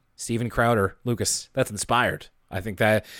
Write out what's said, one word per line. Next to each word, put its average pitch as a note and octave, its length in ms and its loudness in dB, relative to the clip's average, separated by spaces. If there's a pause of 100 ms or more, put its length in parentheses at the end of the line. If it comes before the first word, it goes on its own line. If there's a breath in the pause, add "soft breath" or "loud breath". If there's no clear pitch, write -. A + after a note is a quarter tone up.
(160)
Steven A#2 360 -4
Crowder, A#2 520 2
Lucas, - 500 -2
that's C3 180 0
inspired. A#2 560 -2 (240)
I F#2+ 100 -6
think G2 160 -8
that G#2+ 300 4 (120 loud breath)